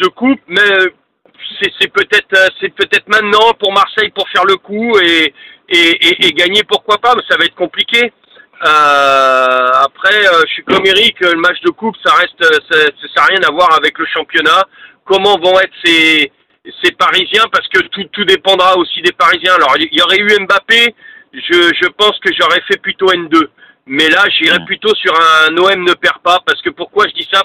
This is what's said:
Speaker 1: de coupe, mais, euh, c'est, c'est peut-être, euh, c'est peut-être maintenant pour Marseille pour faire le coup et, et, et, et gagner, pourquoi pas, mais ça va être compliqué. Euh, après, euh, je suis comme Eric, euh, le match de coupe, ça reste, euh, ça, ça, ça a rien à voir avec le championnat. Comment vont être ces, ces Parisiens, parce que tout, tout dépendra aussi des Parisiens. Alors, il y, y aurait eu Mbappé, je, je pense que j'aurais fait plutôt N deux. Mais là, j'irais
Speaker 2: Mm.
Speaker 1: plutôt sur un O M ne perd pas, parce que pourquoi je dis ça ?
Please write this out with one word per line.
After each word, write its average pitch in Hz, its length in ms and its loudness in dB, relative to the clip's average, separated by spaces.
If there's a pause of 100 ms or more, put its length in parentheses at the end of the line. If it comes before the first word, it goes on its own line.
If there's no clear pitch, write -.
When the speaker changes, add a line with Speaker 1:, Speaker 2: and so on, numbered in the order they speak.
Speaker 1:
de 185 60 2
coupe, 247 400 -2
mais, 175 120 -4
euh, 196 300 2 (720)
c'est, 196 180 -2
c'est 196 140 0
peut-être, 202 420 -2
euh, 190 120 4 (120)
c'est 190 160 -8
peut-être 196 320 -2
maintenant 214 500 2
pour 202 140 -4
Marseille 196 420 -2
pour 196 140 -6
faire 185 160 -2
le 196 140 0
coup 214 420 -2
et, 165 340 0 (360)
et, 170 400 2
et, 180 180 0
et 170 60 0
gagner, 180 340 -2
pourquoi 208 300 -2
pas, 240 180 0
mais 214 140 -2
ça 175 80 0
va 160 80 0
être - 100 -6
compliqué. 214 560 -4 (540)
Euh, 135 1040 2 (140)
après, 202 420 0
euh, 170 200 4
je - 60 -10
suis - 100 -12
comme 185 220 0
Eric, 202 360 0
euh, 180 120 2
le 165 60 -4
match 175 220 -2
de 175 80 -2
coupe, 214 260 -6 (100)
ça 165 100 2
reste, 175 260 -2
euh, 156 180 2 (100)
ça, 165 160 0
ça, 147 300 -6
ça 156 80 2
a 151 40 4
rien 185 200 0
à 151 40 -2
voir 165 220 2
avec 156 240 0
le 165 80 -6
championnat. 165 600 -2 (400)
Comment 190 340 2
vont 185 220 2
être 190 120 -4 (120)
ces, 160 440 2 (540)
ces 180 80 0
Parisiens, 185 640 -2
parce 170 160 -4
que 190 180 0
tout, 196 240 -10
tout 208 140 -6
dépendra 185 520 2
aussi 170 240 -4
des 170 120 -2
Parisiens. 180 420 0
Alors, 143 240 2
il 160 120 -4
y, 151 60 -6
y 165 40 2
aurait 180 180 2
eu 208 80 -2 (180)
Mbappé, 226 480 0 (400)
je, 170 380 0 (100)
je 180 60 2 (100)
pense 208 220 0
que 185 180 -2
j'aurais 170 300 0
fait 190 140 -2
plutôt 190 320 -2
N 170 160 -6
deux. 156 200 0 (420)
Mais 151 180 0
là, 175 200 2
j'irais 160 300 0
Speaker 2:
Mm. 165 60 -14
Speaker 1:
plutôt 196 280 -2
sur 190 260 -4
un 160 380 2
O 180 100 2
M 190 160 -2
ne 180 100 2
perd - 260 -4
pas, 175 260 0
parce - 160 -4
que 180 80 -6
pourquoi 185 380 -4
je 147 80 -14
dis 170 180 -10
ça ? 196 120 2